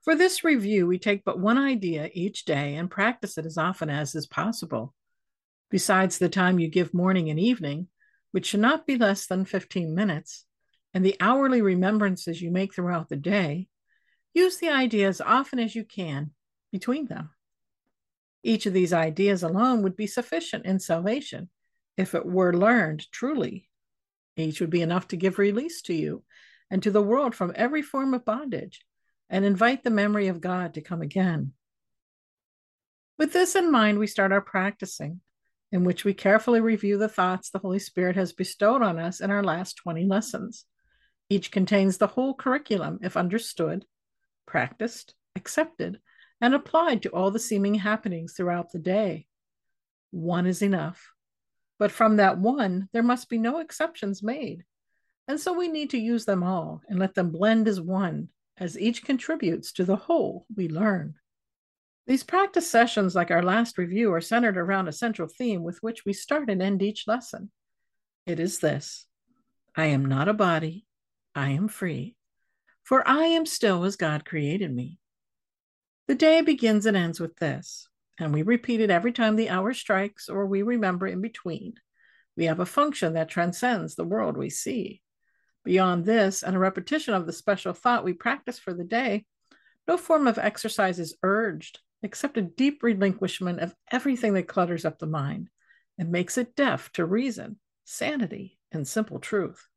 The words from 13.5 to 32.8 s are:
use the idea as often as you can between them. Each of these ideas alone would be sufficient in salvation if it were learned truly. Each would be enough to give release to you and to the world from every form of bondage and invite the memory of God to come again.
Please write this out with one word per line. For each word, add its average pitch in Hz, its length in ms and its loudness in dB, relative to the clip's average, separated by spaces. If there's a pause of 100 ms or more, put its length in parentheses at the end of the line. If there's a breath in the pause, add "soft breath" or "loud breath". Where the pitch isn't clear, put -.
use 359 260 4
the 339 100 -2
idea 226 400 4
as 185 120 -2
often 262 380 2
as 226 160 -2
you 226 80 -6
can 151 480 -6 (400)
between 254 360 -2
them. 156 240 -10 (1120)
Each 220 220 0
of 190 80 -2
these 180 180 4
ideas 175 500 2
alone 214 400 2
would 185 140 0
be 214 100 -4
sufficient - 600 -4
in 190 120 0
salvation 185 680 -2 (480)
if 185 180 -2
it - 120 0
were 180 280 4
learned 180 560 2
truly. 254 580 -4 (680)
Each 156 240 -4
would 165 100 -2
be 170 120 2
enough 175 260 -2
to 190 80 -8
give 185 240 0
release 214 420 0
to 175 120 -4
you 151 280 -4 (500 soft breath)
and 190 120 0
to 214 80 2
the 208 100 6
world 233 320 2
from 175 220 -4
every 285 260 0
form 269 320 -2
of 247 100 -4
bondage 240 640 -6 (420)
and 196 160 0
invite 220 380 4
the 247 80 0
memory 208 380 2
of 175 120 -4
God 180 340 -4
to 156 60 -8
come 165 220 -6
again. 156 500 0 (1700)